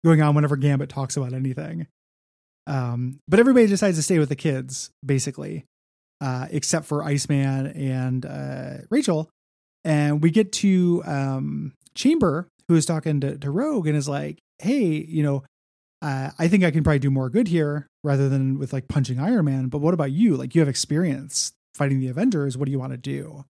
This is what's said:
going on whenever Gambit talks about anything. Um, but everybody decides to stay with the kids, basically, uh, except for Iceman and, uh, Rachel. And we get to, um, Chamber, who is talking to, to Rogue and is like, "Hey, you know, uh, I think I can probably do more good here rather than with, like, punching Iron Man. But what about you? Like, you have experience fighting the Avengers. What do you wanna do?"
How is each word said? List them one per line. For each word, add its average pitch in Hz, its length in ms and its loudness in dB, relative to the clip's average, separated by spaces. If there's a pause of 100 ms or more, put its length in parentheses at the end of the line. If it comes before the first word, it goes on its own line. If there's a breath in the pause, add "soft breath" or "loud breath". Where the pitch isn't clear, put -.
going 165 180 6
on 147 140 4
whenever 147 200 2
Gambit 139 340 0
talks 135 280 -6
about 127 160 -6
anything. 147 540 -8 (760)
Um, 127 640 -6
but 190 120 6
everybody 240 280 8
decides 196 300 2
to 156 60 -2
stay 175 160 2
with 143 100 2
the 143 60 -2
kids, 131 540 -4 (160)
basically, 143 600 -4 (560)
uh, 131 300 -4
except 156 340 -2
for 147 180 -4
Iceman 139 640 0
and, 131 580 -4
uh, 139 520 -10 (120)
Rachel. 180 400 0 (560)
And 147 360 2
we 165 100 4
get 214 220 2
to, 180 520 2
um, 143 680 -4 (220)
Chamber, 208 520 2 (200)
who 170 80 6
is 156 100 4
talking 156 360 -2
to, 139 160 -4
to 143 140 -6
Rogue 226 360 -2
and 151 80 0
is 143 140 -2
like, 147 300 -6 (200)
"Hey, 247 260 0 (220)
you 160 160 0
know, 139 200 0 (580)
uh, 135 360 -4
I 165 100 0
think 185 160 4
I 170 80 4
can 151 120 2
probably 147 160 4
do 139 100 0
more 131 200 0
good 208 180 0
here 147 400 0 (160)
rather 139 260 2
than 135 300 0
with, 143 140 -6
like, 131 140 -6
punching 131 320 -2
Iron 190 260 2
Man. 135 220 0
But 143 120 -4
what 160 140 2
about 147 180 0
you? 180 240 4
Like, 127 180 -6
you 165 80 6
have 147 60 4
experience 147 840 -2 (220)
fighting 139 260 0
the 131 80 -2
Avengers. 143 500 -2
What 143 80 -2
do 135 60 -4
you 139 80 -2
wanna 131 180 -8
do?" 139 560 -10